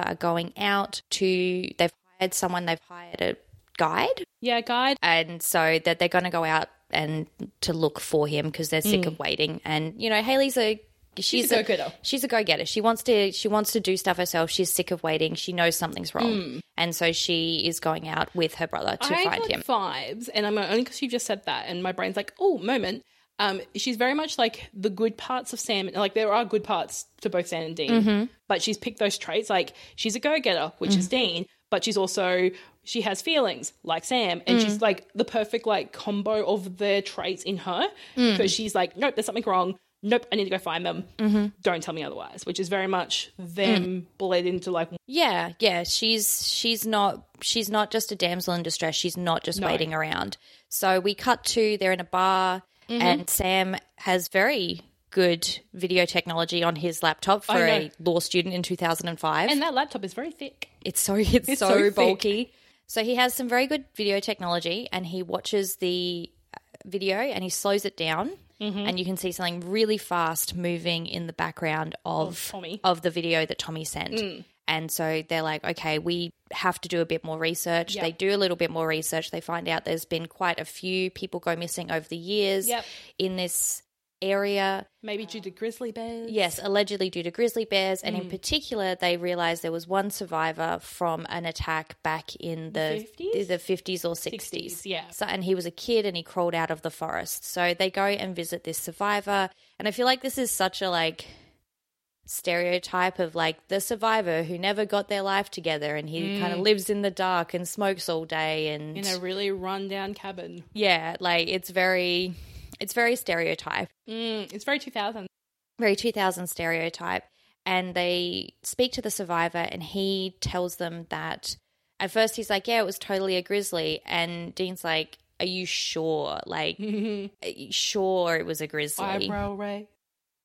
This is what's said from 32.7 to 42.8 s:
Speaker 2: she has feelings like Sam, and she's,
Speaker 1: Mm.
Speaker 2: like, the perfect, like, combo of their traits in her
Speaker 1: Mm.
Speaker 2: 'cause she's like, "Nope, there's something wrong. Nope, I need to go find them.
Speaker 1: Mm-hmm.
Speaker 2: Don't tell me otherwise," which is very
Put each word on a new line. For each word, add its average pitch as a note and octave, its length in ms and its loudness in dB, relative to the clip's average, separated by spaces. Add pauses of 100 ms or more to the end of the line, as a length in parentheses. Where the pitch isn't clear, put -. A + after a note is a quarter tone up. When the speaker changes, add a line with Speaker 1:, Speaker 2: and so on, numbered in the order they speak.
Speaker 2:
she A#3 160 -2
has F#3+ 200 0
feelings A3 500 2 (120)
like E3 220 -2
Sam, F#3+ 420 0
and A#3+ 140 8
she's, G#3 160 2
Speaker 1:
Mm. G#3 40 -4
Speaker 2:
like, G#3 340 2
the A#3 100 2
perfect, A3+ 400 -2
like, G#3 280 0
combo G#3 520 -2
of F#3 320 -2
their G3+ 240 2
traits F#3 420 -4
in F#3+ 140 -2
her G3 320 0 (280)
Speaker 1:
Mm. A#3 200 6
Speaker 2:
'cause F#3+ 160 4
she's G#3+ 220 -2
like, F3+ 220 2
"Nope, F#3+ 180 2
there's A3 100 0
something A3 200 -2
wrong. F#3 320 2 (240)
Nope, A#3+ 300 2
I G3+ 40 0
need G#3 100 2
to F#3+ 60 -2
go F#3+ 80 2
find E3+ 260 -2
them. E3+ 180 -2 (140)
Speaker 1:
Mm-hmm. G#3 300 4 (140)
Speaker 2:
Don't E3+ 220 2
tell E3+ 100 -6
me D#3+ 100 -6
otherwise," - 420 -10
which F3 140 -4
is F3+ 100 -2
very F#3+ 180 0